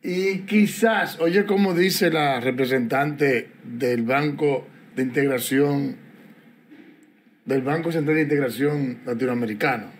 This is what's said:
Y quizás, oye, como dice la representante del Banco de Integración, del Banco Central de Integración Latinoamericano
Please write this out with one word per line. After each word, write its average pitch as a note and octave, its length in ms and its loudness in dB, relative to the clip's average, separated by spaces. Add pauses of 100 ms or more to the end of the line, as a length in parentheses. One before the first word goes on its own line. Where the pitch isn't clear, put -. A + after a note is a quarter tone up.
Y F#3 340 -2
quizás, G#3 760 0
oye, F3 260 2
como G3 280 2
dice F3+ 380 2
la C#3+ 280 0
representante C3 1080 0 (160)
del A#2+ 400 -2
Banco C#3 640 0 (280)
de C3 60 -2
Integración, C#3 920 0 (1500)
del C3 200 -2
Banco D#3+ 280 -2
Central D#3 260 0
de D#3+ 40 2
Integración C#3 840 -2
Latinoamericano A#2+ 840 -2 (120)